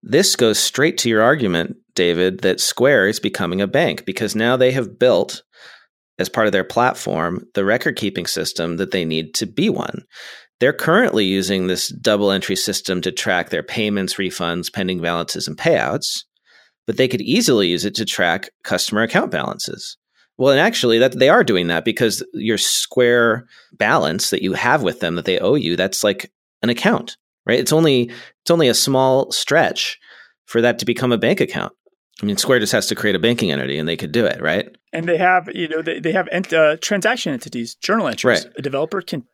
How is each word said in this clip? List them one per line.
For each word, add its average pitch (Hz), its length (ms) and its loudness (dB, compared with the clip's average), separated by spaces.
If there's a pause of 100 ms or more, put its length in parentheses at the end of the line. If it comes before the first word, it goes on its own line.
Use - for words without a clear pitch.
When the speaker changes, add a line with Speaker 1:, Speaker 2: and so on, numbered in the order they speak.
Speaker 1:
This 160 340 2
goes 110 220 4
straight - 400 0
to 120 100 0
your 110 140 4
argument, 110 540 2 (180)
David, 90 480 2
that 92 180 0
Square 120 480 2
is 110 100 -2
becoming 95 420 -4
a 101 60 0
bank 131 380 -2
because 104 320 -4
now 120 200 2
they 127 140 4
have 117 280 -4
built, 110 440 2 (800)
as 92 80 -2
part 110 180 0
of 101 60 2
their 95 120 0
platform, 90 800 -2 (100)
the 98 100 0
record 117 320 0
keeping 95 300 -4
system 85 500 -4
that 95 160 -4
they 92 120 0
need 80 300 -4
to 110 120 -4
be 180 220 -2
one. - 360 -6 (560)
They're 135 120 4
currently 160 520 2
using 95 420 0
this 90 220 -2
double 101 420 2
entry 95 260 0
system 92 460 -4
to 90 100 -2
track 90 380 -2
their 80 120 -2
payments, 104 520 -4
refunds, 87 580 -4
pending 92 280 -4
balances, 85 480 -4
and 78 80 -10
payouts, 113 680 -2 (640)
but 107 100 -4
they 131 120 2
could 123 120 -2
easily 127 480 2
use 85 160 -2
it 101 120 -4
to 110 80 -4
track 92 460 -2 (140)
customer 104 380 -2
account 117 280 0
balances. - 680 -8 (400)
Well, 135 160 4
and 135 80 4
actually, 127 380 2
that 123 200 2
they 131 100 6
are 208 140 6
doing 92 260 2
that 85 160 0
because 113 480 0
your 104 260 -2
Square 120 880 2 (260)
balance 104 580 0
that - 120 -2
you 95 100 0
have 131 320 2
with 85 160 -2
them 85 160 -2
that 82 80 -6
they 92 160 0
owe 117 160 2
you, 87 180 0
that's 92 300 -2
like 98 280 -2 (300)
an 113 80 0
account, - 460 -2 (300)
right? 120 120 2
It's 131 140 0
only, 139 380 4 (320)
it's - 80 -4
only 165 180 4
a 113 60 4
small 131 560 2
stretch - 680 0 (480)
for 117 140 0
that 120 200 2
to 113 40 -2
become 123 280 0
a 113 60 2
bank 123 220 2
account. 120 320 -2 (480)
I 104 60 -4
mean, 104 100 -2
Square 123 240 2
just 107 120 0
has 107 160 0
to 101 80 -4
create 101 180 0
a 87 60 0
banking 113 320 0
entity 69 260 -4
and 78 100 -4
they 85 80 -4
could 80 140 -8
do 110 160 0
it, - 160 -2
right? 80 340 -2 (160)
Speaker 2:
And 165 160 -6
they 170 100 0
have, 180 360 2
you 165 140 -6
know, 160 140 -6
they, 160 180 -6
they 160 120 -4
have 175 200 -2
ent-, 180 200 -4
uh, 156 280 4
transaction 208 520 -4
entities, 120 440 -10
journal 196 320 -2
entries. 110 360 0
Speaker 1:
Right. - 120 -20
Speaker 2:
A 139 60 -10
developer 147 400 -4
can 147 300 -8